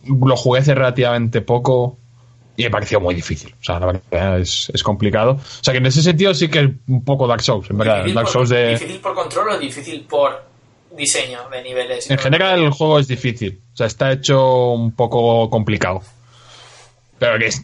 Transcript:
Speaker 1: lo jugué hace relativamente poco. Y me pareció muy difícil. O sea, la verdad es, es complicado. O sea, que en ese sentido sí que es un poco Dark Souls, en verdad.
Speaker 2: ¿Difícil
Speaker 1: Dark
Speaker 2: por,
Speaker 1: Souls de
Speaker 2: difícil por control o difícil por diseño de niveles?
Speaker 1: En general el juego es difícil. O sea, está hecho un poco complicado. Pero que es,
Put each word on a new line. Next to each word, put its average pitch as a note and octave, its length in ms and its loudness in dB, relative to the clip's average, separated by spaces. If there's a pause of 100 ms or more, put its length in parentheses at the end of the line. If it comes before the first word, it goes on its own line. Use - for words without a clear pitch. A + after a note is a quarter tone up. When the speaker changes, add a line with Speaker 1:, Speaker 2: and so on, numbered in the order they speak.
Speaker 1:
lo C3 320 2
jugué B2+ 240 2
hace C#3 140 4
relativamente A#2+ 680 2
poco. B2 560 0 (580)
Y A#2+ 80 -2
me A#2 60 -2
pareció G#2 300 0
muy F2+ 140 0
difícil. E2 460 -8
O - 40 -16
sea, F2 160 -4
la F#2 60 0
verdad F#2 540 -2
es, - 340 -4
es B2+ 80 -2
complicado. G#2+ 500 0
O C#3 80 -2 (240)
sea, B2 80 0
que B2+ 60 0
en B2+ 80 2
ese C3 160 2
sentido F3+ 320 2
sí E3 140 0
que D3+ 120 0
es C#3 80 4 (200)
un B2+ 160 0
poco C3+ 220 0
Dark A#2 160 0
Souls, G#2+ 280 -2
en G2+ 80 -2
verdad. A2 200 2
Speaker 2:
¿Difícil G2 160 -2
Speaker 1:
Dark A2+ 120 0
Speaker 2:
por, - 60 -2
Speaker 1:
Souls B2 180 2
de A#2+ 200 4
Speaker 2:
difícil - 300 -4
por F#3 140 -6
control F#3 360 -4
o F#3+ 80 -2
difícil C#3+ 440 -10
por C#3+ 420 -2 (500)
diseño C3 560 -4
de B2+ 120 -10
niveles? B2 480 -6
Speaker 1:
En C3+ 80 2
general F3 440 2
el D3 80 4
juego D#3 280 2
es C3+ 100 2
difícil. A2+ 520 -4 (120)
O - 40 -20
sea, A#2 100 0
está C3+ 260 -2
hecho C3 600 4
un A#2 200 0
poco A#2 560 2
complicado. G#2 540 -2 (1160)
Pero A#2 200 2
que A2+ 80 0
es, G#2+ 180 -4